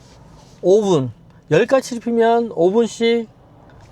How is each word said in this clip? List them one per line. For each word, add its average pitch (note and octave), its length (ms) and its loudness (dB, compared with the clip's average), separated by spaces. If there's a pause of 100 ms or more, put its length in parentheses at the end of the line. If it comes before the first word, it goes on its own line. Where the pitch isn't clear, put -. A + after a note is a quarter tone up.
(640)
오 F#3+ 200 4
분, D3 300 0 (380)
열 F#3 160 2
가치를 B3+ 340 -2
피면 A#3 540 0
오 E3+ 160 0
분씩 A#3 580 -2 (640)